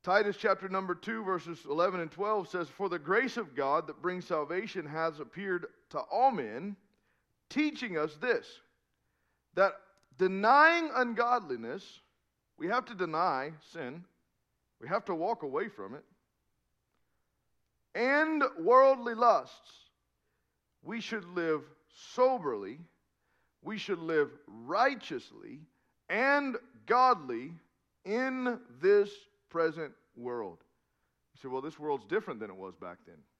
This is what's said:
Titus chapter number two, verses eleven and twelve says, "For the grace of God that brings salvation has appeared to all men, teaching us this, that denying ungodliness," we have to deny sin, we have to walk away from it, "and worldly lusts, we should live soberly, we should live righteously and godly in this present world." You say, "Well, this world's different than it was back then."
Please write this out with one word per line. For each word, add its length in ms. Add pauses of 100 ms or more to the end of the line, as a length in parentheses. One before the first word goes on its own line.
Titus 340
chapter 320
number 240
two, 300
verses 440
eleven 320
and 120
twelve 380
says, 200
"For 200
the 100
grace 380
of 180
God 320
that 140
brings 260
salvation 580
has 340
appeared 460 (240)
to 100
all 320
men, 440 (720)
teaching 480
us 200
this, 420 (960)
that 180 (440)
denying 760
ungodliness," 1080 (560)
we 100
have 180
to 80
deny 580 (200)
sin, 340 (760)
we 80
have 180
to 100
walk 280
away 260
from 260
it, 100 (1900)
"and 480 (160)
worldly 560
lusts, 720 (960)
we 180
should 240
live 380 (500)
soberly, 680 (840)
we 160
should 220
live 320 (160)
righteously 1120 (480)
and 480 (300)
godly 680 (540)
in 560 (180)
this 320 (380)
present 440 (220)
world." 480 (680)
You 80
say, 60
"Well, 140
this 180
world's 260
different 340
than 100
it 60
was 200
back 300
then." 160 (180)